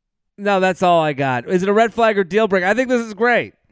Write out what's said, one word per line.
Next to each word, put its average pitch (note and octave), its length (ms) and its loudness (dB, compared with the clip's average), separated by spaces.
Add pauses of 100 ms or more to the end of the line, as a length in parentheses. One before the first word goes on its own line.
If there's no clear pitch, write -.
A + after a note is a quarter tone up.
(380)
no, G3+ 240 0
that's F#3 200 0
all F3 200 4
I D3+ 120 -2
got. B2+ 340 -2
Is F3+ 140 0
it G3 80 0
a G3+ 40 0
red A3 200 2
flag A3 240 0
or G3 60 0
deal G3+ 240 0
breaker? F3+ 180 -2
I G3+ 80 0
think B3 160 0
this A#3+ 160 0
is G#3+ 80 -14
great. G3+ 400 -2 (180)